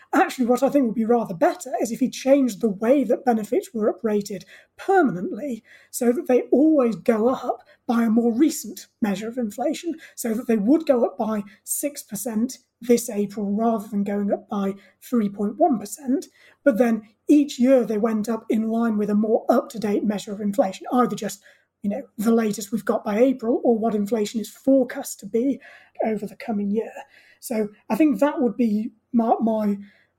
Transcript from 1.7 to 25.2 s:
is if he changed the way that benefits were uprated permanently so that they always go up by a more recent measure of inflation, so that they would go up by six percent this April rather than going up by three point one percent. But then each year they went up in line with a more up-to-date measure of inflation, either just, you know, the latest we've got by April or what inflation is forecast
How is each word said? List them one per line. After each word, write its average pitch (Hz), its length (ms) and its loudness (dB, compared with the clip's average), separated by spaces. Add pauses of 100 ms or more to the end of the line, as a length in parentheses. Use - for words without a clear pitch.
is 220 100 -2
if 226 80 -8
he 247 100 0
changed 262 520 2
the 226 80 2
way 226 340 2
that 240 220 0
benefits 240 500 0
were 220 180 0
uprated 208 520 -4 (320)
permanently 254 880 0 (260)
so 240 220 0
that 294 160 -4
they 247 140 4 (100)
always 269 420 4
go 220 360 2
up 269 320 -4 (260)
by 233 160 2
a 226 60 2
more 233 220 2
recent 247 540 -2 (160)
measure 202 240 -2
of 233 120 -10
inflation, 254 580 -4 (180)
so 226 200 -6
that 233 120 -6
they 226 100 2
would 262 300 2
go 247 180 2
up - 140 -2
by 214 240 -2 (220)
six - 380 -6
percent 226 560 -4 (220)
this 240 300 0
April 202 460 -4
rather 226 320 0
than 202 160 -2
going 202 260 -2
up - 180 -4
by 196 260 -4 (280)
three 220 260 0
point 208 300 -6
one 302 220 2
percent. 277 460 -6 (360)
But 240 160 4
then 226 300 2 (180)
each 294 320 4
year 247 260 6
they 214 140 -2
went 214 300 -2
up 220 200 -4
in 220 200 0
line 226 280 0
with 208 140 -2
a 208 60 2
more 220 320 2
up-to-date 214 560 0
measure 208 280 -4
of 196 80 -10
inflation, 202 520 -2
either 240 240 2
just, - 260 -10 (400)
you 202 80 -4
know, 262 120 -6 (140)
the 226 160 0
latest 220 380 0
we've 233 140 -4
got - 180 -2
by 208 160 -2
April 262 460 2
or 240 120 4
what 214 200 -2
inflation 208 440 -2
is 208 80 -10
forecast 269 720 0